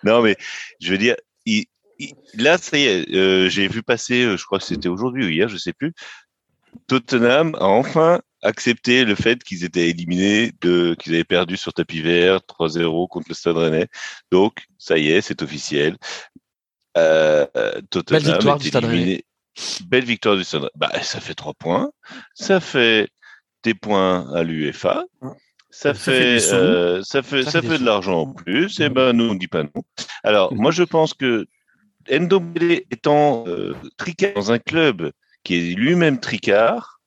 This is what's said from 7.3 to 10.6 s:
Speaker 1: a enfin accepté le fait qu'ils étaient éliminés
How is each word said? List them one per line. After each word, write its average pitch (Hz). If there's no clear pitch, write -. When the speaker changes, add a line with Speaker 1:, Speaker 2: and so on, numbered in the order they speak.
Speaker 1:
a -
enfin 131
accepté 123
le 104
fait 120
qu'ils 90
étaient 87
éliminés 90